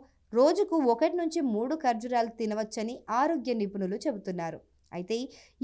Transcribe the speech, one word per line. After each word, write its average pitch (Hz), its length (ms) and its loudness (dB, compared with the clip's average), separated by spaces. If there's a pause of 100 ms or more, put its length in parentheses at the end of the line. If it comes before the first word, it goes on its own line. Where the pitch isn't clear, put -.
(380)
రోజుకు 339 380 4 (160)
ఒకటి 320 280 2
నుంచి 330 200 -2 (140)
మూడు 254 200 0 (100)
ఖర్జూరాలు 233 560 0
తినవచ్చని 220 540 -4 (260)
ఆరోగ్య 269 420 0
నిపుణులు 196 420 -2
చెబుతున్నారు. 185 560 -6 (320)
అయితే 180 260 -4 (460)